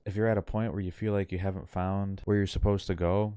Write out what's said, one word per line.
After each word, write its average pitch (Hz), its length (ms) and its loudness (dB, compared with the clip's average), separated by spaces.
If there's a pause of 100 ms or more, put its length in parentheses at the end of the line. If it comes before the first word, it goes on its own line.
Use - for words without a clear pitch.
If 95 100 -6
you're 107 120 2
at 113 100 4
a 95 60 0
point 107 300 -2
where 98 80 -4
you 92 100 -4
feel 107 220 -4
like 98 180 0
you 90 80 -2
haven't 95 280 -4
found 98 580 -2
where 104 120 4
you're 101 80 4
supposed 101 420 2
to 95 80 0
go, 95 420 2